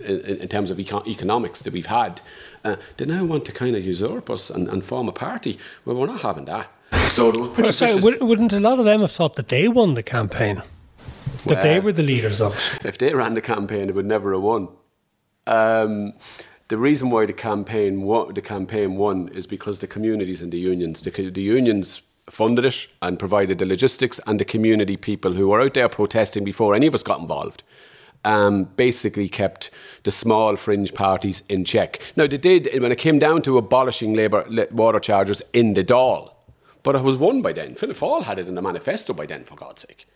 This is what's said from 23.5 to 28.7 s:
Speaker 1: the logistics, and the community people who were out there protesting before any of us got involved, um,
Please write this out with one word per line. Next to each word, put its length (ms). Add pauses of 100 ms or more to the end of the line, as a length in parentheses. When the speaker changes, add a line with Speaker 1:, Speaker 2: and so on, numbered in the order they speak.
Speaker 1:
the 80
logistics, 640
and 120
the 60
community 500
people 380
who 140
were 120
out 140
there 160
protesting 540
before 320
any 100
of 80
us 80
got 180
involved, 440 (600)
um, 420 (100)